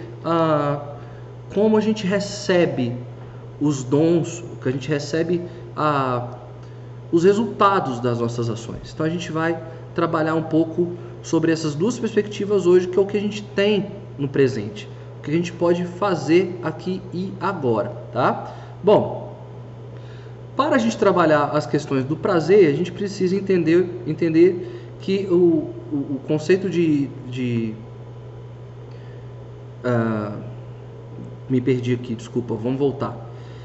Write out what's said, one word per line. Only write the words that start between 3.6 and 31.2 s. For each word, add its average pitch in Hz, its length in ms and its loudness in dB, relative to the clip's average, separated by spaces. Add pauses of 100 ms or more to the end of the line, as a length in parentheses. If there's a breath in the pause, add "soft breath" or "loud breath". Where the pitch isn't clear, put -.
os 143 240 0
dons, 151 580 2 (180)
que - 80 -2
a 127 40 0
gente 135 160 -4
recebe, 165 520 0 (360 loud breath)
ah, 131 540 0 (840 loud breath)
os 165 100 6
resultados 196 800 4
das 120 180 0
nossas 117 320 -2
ações. - 420 -8
Então 160 140 -2
a - 20 2
gente 175 220 -4
vai 165 260 0 (380 loud breath)
trabalhar 160 400 0
um 160 80 2
pouco 165 520 0 (280 loud breath)
sobre 160 300 2
essas 151 240 -2
duas 196 200 0
perspectivas 202 680 0
hoje, 180 220 6
que - 100 2
é - 20 6
o 196 60 4
que 202 100 -2
a 202 40 2
gente 208 220 -4
tem 202 440 2 (320)
no 139 100 -2
presente, 117 600 2 (300 loud breath)
o - 40 -16
que 147 80 -6
a 151 40 0
gente 175 180 0
pode 175 320 2
fazer 175 800 2
aqui 180 380 -4 (120)
e 190 280 -6
agora, 135 500 0 (220)
tá? 151 400 0 (300 loud breath)
Bom, - 540 4 (1200 loud breath)
para 294 200 2
a - 20 6
gente 226 180 0
trabalhar 170 560 4
as 151 140 0
questões 139 380 0
do 151 120 -2
prazer, 180 560 6
a 143 40 2
gente 180 160 -2
precisa 185 420 0
entender, 180 720 2
entender 165 920 2
que 196 300 0
o, 170 400 6 (220)
o, 147 40 -2 (200)
o 123 100 -4
conceito 185 420 2
de, 156 400 2 (200)
de, 120 460 -2 (2000 loud breath)
ah, 113 480 0 (1160)